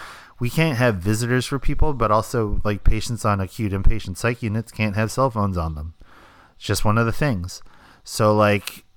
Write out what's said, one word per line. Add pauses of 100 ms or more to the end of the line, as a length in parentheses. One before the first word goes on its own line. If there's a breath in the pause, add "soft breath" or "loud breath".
(400 loud breath)
we
can't
have
visitors
for
people,
but
also,
like,
patients
on
acute
inpatient
psych
units
can't
have
cell
phones
on
them. (640 loud breath)
It's
just
one
of
the
things. (420 loud breath)
So,
like, (140)